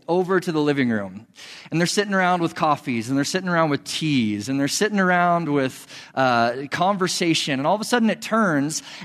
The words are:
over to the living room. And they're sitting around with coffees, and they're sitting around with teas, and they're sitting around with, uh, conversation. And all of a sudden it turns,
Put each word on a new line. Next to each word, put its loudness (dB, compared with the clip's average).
over 0
to -2
the 0
living 2
room. -4
And 0
they're 4
sitting -2
around 2
with -2
coffees, -2
and 0
they're 0
sitting -2
around 2
with -2
teas, 0
and 0
they're 0
sitting 0
around 2
with, -2
uh, 2
conversation. 0
And -2
all 4
of -2
a -6
sudden 2
it -4
turns, 0